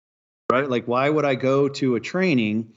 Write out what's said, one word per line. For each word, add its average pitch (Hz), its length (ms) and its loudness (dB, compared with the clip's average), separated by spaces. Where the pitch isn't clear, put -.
right? 131 180 0
Like, 120 180 -2
why 127 220 0
would 151 160 0
I 135 100 2
go 135 340 0
to 131 260 -2
a 110 40 0
training? 113 760 -2